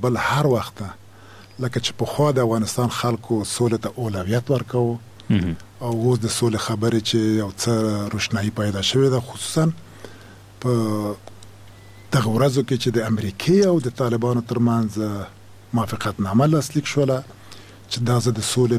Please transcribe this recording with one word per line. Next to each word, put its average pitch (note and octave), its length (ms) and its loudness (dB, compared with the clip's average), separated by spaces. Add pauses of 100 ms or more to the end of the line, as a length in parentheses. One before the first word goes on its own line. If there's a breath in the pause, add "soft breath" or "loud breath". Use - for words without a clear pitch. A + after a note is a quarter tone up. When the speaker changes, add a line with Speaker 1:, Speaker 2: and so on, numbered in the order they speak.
Speaker 1:
بل A#2+ 160 2 (120)
هر C#3+ 180 2
وخته، G#2 400 -2 (760 loud breath)
لکه B2 160 -2
چې - 200 -2
پخوا C#3+ 320 2
د B2+ 140 2
افغانستان A2+ 500 0
خلکو A#2 480 -2
سولې A2+ 400 0
ته A2+ 60 -6 (140)
اولویت G#2+ 480 -2
ورکوو، A#2+ 460 0 (320)
Speaker 2:
مهم. F2 260 0 (260)
Speaker 1:
او B2 120 -4
اوس A#2 260 2
د A2 80 -2 (100)
سولې A2 280 2
خبرې A2+ 440 0
چې A#2 80 2 (240)
یو G2+ 60 -4 (140)
څه A#2 100 0 (420)
روشنایي G#2+ 460 -2
پیدا G2+ 300 -2
شوې C3+ 240 4
ده، B2+ 60 2 (100)
خصوصاً - 420 0 (920 loud breath)
په B2 60 2 (1400)
دغه A2+ 220 2
ورځو C3+ 320 4
کې C3 160 0
چې B2+ 140 0
د - 20 4 (100)
امریکې C3 640 2
او E3+ 160 4
د B2 160 -6
طالبانو A#2+ 480 2
ترمنځ، A#2 480 2
اه، G#2 280 -4 (460)
موافقتنامه G#2+ 720 0
لاسلیک D3+ 480 0
شوله، C3+ 260 2 (680 loud breath)
چې - 80 -6 (140)
دا A#2+ 80 4
زه A#2 120 2
د A2 100 -4 (100)
سولې A#2+ 280 4